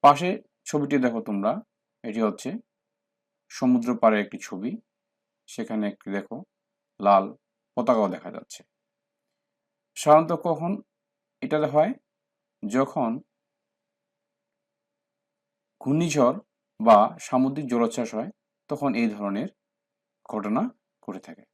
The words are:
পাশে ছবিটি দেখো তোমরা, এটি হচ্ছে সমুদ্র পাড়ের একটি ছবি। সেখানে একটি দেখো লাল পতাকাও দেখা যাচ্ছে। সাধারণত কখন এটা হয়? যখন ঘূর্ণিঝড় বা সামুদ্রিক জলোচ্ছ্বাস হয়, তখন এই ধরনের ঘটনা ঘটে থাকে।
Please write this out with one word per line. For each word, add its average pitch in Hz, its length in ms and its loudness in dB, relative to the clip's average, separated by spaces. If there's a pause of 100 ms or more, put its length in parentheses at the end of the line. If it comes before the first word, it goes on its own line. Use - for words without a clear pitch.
পাশে 143 260 6 (380)
ছবিটি 143 360 -2
দেখো 117 240 0
তোমরা, 104 240 -2 (560)
এটি 110 180 -6
হচ্ছে 107 240 -4 (1080)
সমুদ্র 127 300 2 (120)
পাড়ের 107 240 6
একটি 87 220 -14
ছবি। 101 240 -8 (800)
সেখানে 110 440 -6
একটি - 240 -16
দেখো 101 200 -10 (640)
লাল 98 240 4 (500)
পতাকাও 113 400 0
দেখা 87 220 -14
যাচ্ছে। - 240 -18 (1400)
সাধারণত 156 300 6 (160)
কখন 165 220 -2 (760)
এটা 151 120 -2 (180)
হয়? 165 180 4 (720)
যখন 123 480 -2 (2750)
ঘূর্ণিঝড় 147 560 0 (420)
বা 107 180 8 (280)
সামুদ্রিক 135 460 -2
জলোচ্ছ্বাস 113 440 -2
হয়, 123 140 -6 (400)
তখন 147 200 -2 (100)
এই 117 160 0
ধরনের 104 320 -6 (840)
ঘটনা 147 300 -2 (420)
ঘটে 95 220 -12
থাকে। 82 280 -20